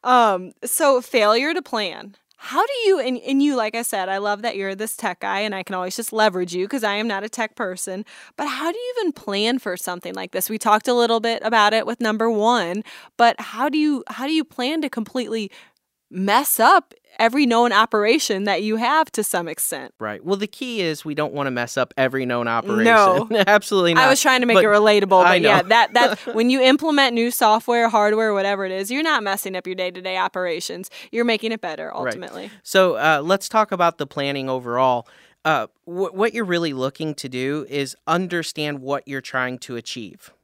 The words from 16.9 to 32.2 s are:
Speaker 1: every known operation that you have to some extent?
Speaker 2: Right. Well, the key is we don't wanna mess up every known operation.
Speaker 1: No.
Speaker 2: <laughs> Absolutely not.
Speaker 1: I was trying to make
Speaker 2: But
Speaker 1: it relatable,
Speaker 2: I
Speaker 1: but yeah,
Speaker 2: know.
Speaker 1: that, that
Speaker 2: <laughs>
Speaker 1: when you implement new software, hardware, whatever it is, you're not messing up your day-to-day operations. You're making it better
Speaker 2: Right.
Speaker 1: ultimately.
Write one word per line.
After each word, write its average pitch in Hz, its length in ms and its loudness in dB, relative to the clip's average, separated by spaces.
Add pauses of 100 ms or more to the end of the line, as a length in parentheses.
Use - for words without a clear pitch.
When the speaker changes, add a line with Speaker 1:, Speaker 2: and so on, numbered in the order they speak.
Speaker 1:
every 254 280 2
known 233 260 4
operation 214 680 2
that 196 180 0
you 214 160 -2
have 285 340 0
to 214 120 -4
some 175 240 -4
extent? 147 520 -8
Speaker 2:
Right. 107 240 -8
Well, 190 140 -2
the 202 100 -6
key 233 340 -8
is 156 220 -4
we 151 120 -8
don't 151 180 -4
wanna 139 180 -4
mess 120 240 -4
up 127 220 -2
every 131 280 0
known 120 220 -2
operation. 196 380 0
Speaker 1:
No. 214 460 6
Speaker 2:
<laughs> 214 160 2
Absolutely 196 480 2
not. 254 100 6
Speaker 1:
I 262 40 6
was 269 120 4
trying 254 200 4
to 254 40 0
make 226 100 4
Speaker 2:
But 190 100 8
Speaker 1:
it - 20 4
relatable, 208 560 6
Speaker 2:
I 180 160 6
Speaker 1:
but - 20 2
yeah, 185 200 6
Speaker 2:
know. 180 80 -6
Speaker 1:
that, 220 260 4
that 240 240 4
Speaker 2:
<laughs> - 160 -10
Speaker 1:
when 233 140 2
you 262 120 2
implement 277 540 4
new 233 160 0
software, 226 580 2
hardware, 214 440 2
whatever 196 320 -2
it 185 60 -6
is, 196 200 -6
you're 285 120 -2
not 294 200 0
messing 196 320 -6
up 180 100 -8
your 185 100 -8
day-to-day 185 420 -6
operations. 180 720 -6 (220)
You're 233 140 -2
making 220 260 -2
it 220 100 -8
better 160 260 -8
Speaker 2:
Right. - 200 -8
Speaker 1:
ultimately. 185 440 -10 (120)